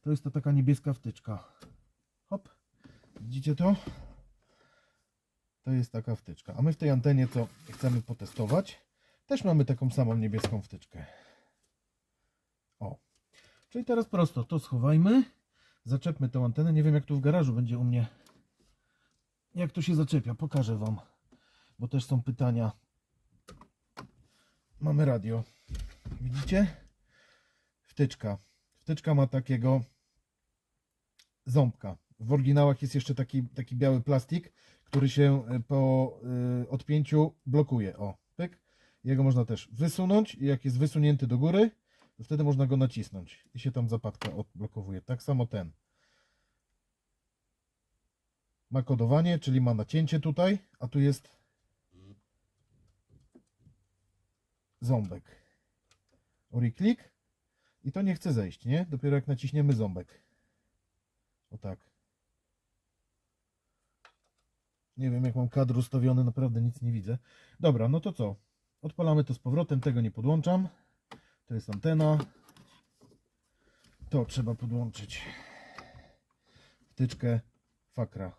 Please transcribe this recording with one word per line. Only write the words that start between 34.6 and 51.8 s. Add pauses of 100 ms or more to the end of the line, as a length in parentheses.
który
się,
e,
po, (520)
e,
odpięciu (100)
blokuje.
O, (180)
pyk. (440)
Jego
można
też
wysunąć
i
jak
jest
wysunięty
do
góry, (440)
to
wtedy
można
go
nacisnąć
i
się
tam
zapadka
odblokowuje.
Tak
samo
ten. (3000)
Ma
kodowanie,
czyli
ma
nacięcie
tutaj, (200)
a
tu
jest (3500)